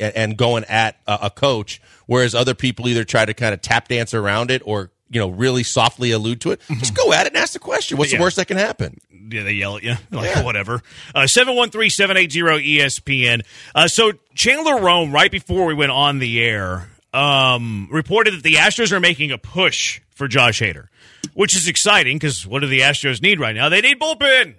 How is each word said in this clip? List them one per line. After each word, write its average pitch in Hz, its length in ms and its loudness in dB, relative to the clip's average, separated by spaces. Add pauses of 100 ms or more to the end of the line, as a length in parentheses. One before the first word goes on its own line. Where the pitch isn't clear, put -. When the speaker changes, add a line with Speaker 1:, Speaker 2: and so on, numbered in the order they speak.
Speaker 1:
and, 107 160 -4
and 110 200 -2
going 117 280 2
at 110 320 0 (100)
a, 104 160 -2
a 101 80 -4
coach, 120 500 -2 (260)
whereas 123 280 2
other 123 200 0
people 123 340 -4
either 117 160 0
try 110 200 2
to 107 100 -2
kinda 110 220 -2
tap 117 320 -2
dance 117 240 -4
around 110 380 -2
it 131 140 0
or, 101 260 -6 (200)
you 113 100 -2
know, 98 80 0
really 123 340 0
softly 120 480 0
allude 113 320 -2
to - 80 -2
it. - 120 -4
Speaker 2:
Mm-hmm. 123 180 -8
Speaker 1:
Just 120 140 -4
go 494 180 2
at 156 140 2
it - 60 -6
and - 40 -8
ask - 160 -2
the - 80 -12
question. - 360 -6
What's 143 160 0
Speaker 2:
Yeah. 127 60 2
Speaker 1:
the 165 60 0
worst 180 120 0
that 185 100 -2
can - 100 -4
happen? 196 420 -4 (320)
Speaker 2:
Yeah, 107 140 -6
they 101 80 -2
yell 101 240 -4
at 98 80 -12
you. 120 120 -2 (140)
Like, - 140 -6 (100)
Speaker 1:
Yeah. - 80 2
Speaker 2:
whatever. 117 400 -4 (320)
Uh, 139 120 4
seven 254 280 4
one 240 160 0
three 214 200 0
seven 196 260 0
eight 175 160 4
zero 160 260 2
E 147 220 2
S 139 180 0
P 131 300 -2
N. 117 140 0 (320)
Uh, 156 140 6
so 214 240 2 (220)
Chandler 277 440 0
Rome, 175 340 2
right 170 180 4
before 185 360 -2
we 160 80 -2
went 143 180 0
on 143 260 2
the 117 240 0
air, 95 480 -2 (240)
um, 127 760 0
reported 196 440 0
that 156 80 -10
the 156 120 2
Astros 196 380 2
are 196 80 0
making 156 300 0
a 120 80 -6
push - 640 -2 (140)
for 139 140 -6
Josh 120 320 2
Hader, 87 260 -4 (460)
which - 220 0
is 175 140 0
exciting 170 500 2
'cause 131 280 -4
what 117 140 -6
do 143 60 -2
the 131 140 0
Astros 135 420 0
need 190 180 2
right 113 140 -4
now? 120 140 0
They 180 120 4
need 262 200 2
bullpen. 262 580 2